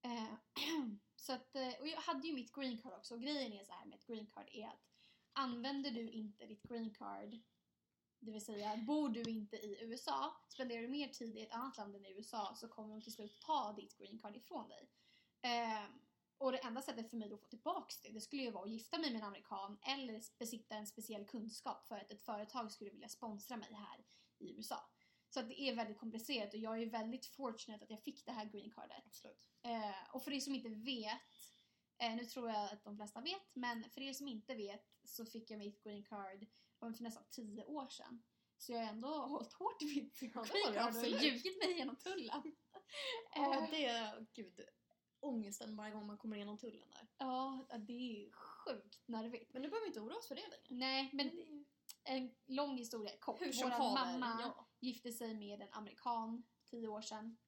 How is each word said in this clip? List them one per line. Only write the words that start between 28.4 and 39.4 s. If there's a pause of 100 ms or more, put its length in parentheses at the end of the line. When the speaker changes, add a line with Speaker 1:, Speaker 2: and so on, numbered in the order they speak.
Speaker 1:
green
cardet.
Speaker 2:
Absolut. (160)
Speaker 1:
Eh,
och
för
er
som
inte
vet, (760)
eh,
nu
tror
jag
att
de
flesta
vet, (120)
men
för
er
som
inte
vet (180)
så
fick
jag
mitt
green
card, (380)
ja,
men
för
nästan
tio
år
sedan. (360)
Så
jag
har
ändå
hållit